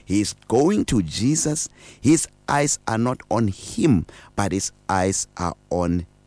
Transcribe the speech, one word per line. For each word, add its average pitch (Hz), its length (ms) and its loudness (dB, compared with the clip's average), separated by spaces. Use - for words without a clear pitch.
He 101 160 0
is 98 140 -2
going 156 380 2
to 113 160 2
Jesus. 147 680 -2
His 156 260 2
eyes 147 300 0
are 110 100 -2
not 123 220 -2
on 110 180 2
him, 110 580 0
but 101 180 0
his 98 200 -4
eyes 95 480 0
are 87 180 -4
on 87 360 0